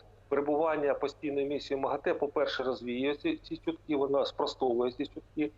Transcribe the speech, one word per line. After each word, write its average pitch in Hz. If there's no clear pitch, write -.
перебування 147
постійної 139
місії 139
магате, 135
по-перше, 143
розвіює 123
ці, 160
ці -
чутки, 160
вона 139
спростовує 123
ці 147
чутки. 151